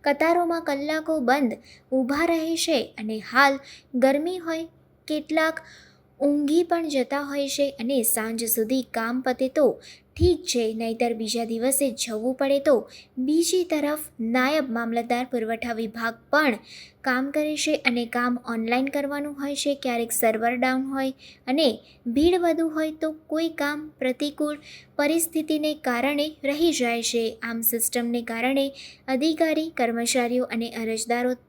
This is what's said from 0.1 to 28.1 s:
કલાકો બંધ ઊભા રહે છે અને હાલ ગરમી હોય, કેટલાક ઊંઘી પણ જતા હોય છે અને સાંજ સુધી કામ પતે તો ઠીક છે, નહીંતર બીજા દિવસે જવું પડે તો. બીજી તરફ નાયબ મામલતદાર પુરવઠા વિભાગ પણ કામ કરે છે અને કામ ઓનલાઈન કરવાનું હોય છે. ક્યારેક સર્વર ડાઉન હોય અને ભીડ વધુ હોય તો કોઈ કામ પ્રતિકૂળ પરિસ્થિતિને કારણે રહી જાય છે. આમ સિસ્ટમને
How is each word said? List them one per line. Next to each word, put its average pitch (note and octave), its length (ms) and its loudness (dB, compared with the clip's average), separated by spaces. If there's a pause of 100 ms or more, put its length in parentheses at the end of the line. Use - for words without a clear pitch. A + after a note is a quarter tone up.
કલાકો D#4 580 -2
બંધ B3 360 2 (340)
ઊભા C4+ 340 2
રહે E4 320 0
છે D#4+ 400 0
અને A3 260 -6
હાલ C4+ 340 4 (400)
ગરમી D4 400 2
હોય, E4 160 -4 (540)
કેટલાક D#4 540 0 (580)
ઊંઘી D4 440 4
પણ E4+ 240 0
જતા C#4 320 0
હોય C#4+ 280 -4
છે C#4 320 0
અને B3 220 0
સાંજ A3+ 440 -2
સુધી A3+ 440 0
કામ A#3 320 -2
પતે B3+ 260 0
તો C4 300 2 (320)
ઠીક E4+ 320 4
છે, A3+ 320 -2
નહીંતર A3+ 400 -2
બીજા A3+ 300 -4
દિવસે B3 500 0
જવું A#3 400 -4
પડે C#4 260 2
તો. C#4 280 4 (300)
બીજી E4+ 460 2
તરફ D4+ 460 -2 (180)
નાયબ C4 420 2
મામલતદાર A#3 540 -2
પુરવઠા A#3 500 -4
વિભાગ A3+ 400 -4 (160)
પણ C#4 280 4 (420)
કામ C4 300 0
કરે D4+ 260 0
છે D4+ 260 0
અને A#3+ 240 0
કામ A#3+ 400 -2
ઓનલાઈન A#3 420 0
કરવાનું C#4+ 460 -4
હોય C#4 220 -6
છે. C#4+ 180 0
ક્યારેક A#3 380 -2
સર્વર A#3 440 2
ડાઉન B3+ 320 0
હોય C4+ 240 -2 (340)
અને C4 340 2 (280)
ભીડ D#4+ 320 4
વધુ E4 300 2
હોય D#4 220 -2
તો D#4 220 -4 (120)
કોઈ D#4+ 280 -2
કામ D4+ 440 -4
પ્રતિકૂળ D4 600 -2 (380)
પરિસ્થિતિને D4+ 840 0
કારણે C#4+ 640 0
રહી D4 280 2
જાય A#3 300 0
છે. A3+ 400 -2
આમ A#3 200 -6
સિસ્ટમને A#3 600 0